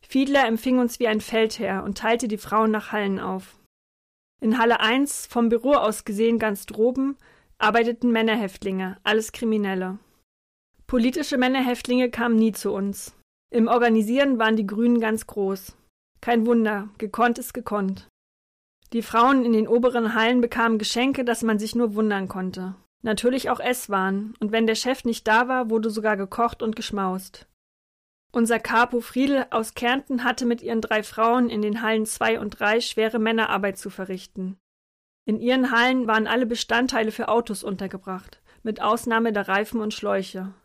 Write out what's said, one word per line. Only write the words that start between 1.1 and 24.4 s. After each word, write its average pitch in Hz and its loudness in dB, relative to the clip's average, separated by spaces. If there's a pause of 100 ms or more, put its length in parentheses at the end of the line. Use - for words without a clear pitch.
Feldherr 220 -2
und 196 -8
teilte 233 0
die 208 -4
Frauen 220 2
nach 214 -4
Hallen 196 -2
auf. 190 -8 (800)
In 226 2
Halle 233 4
eins, 262 0
vom 233 2
Büro 240 2
aus 214 2
gesehen 226 0
ganz 214 -4
droben, 262 0 (440)
arbeiteten 233 2
Männerhäftlinge, 196 -2
alles 220 0
Kriminelle. 196 -2 (880)
Politische 254 0
Männerhäftlinge 254 0
kamen 233 0
nie 220 4
zu 202 -4
uns. 202 -6 (380)
Im 226 4
Organisieren 240 4
waren 220 4
die 220 0
Grünen 233 2
ganz 220 -2
groß. 196 -4 (440)
Kein 233 2
Wunder, 214 2
gekonnt 226 0
ist 254 -12
gekonnt. 202 -4 (840)
Die 233 -2
Frauen 247 4
in 233 4
den 214 2
oberen 233 2
Hallen 233 2
bekamen 233 0
Geschenke, 254 -2
dass 233 0
man 220 2
sich 220 -6
nur 233 0
wundern 208 0
konnte. 185 -8 (300)
Natürlich 247 0
auch 233 -2
Esswaren, 202 -2
und 208 -2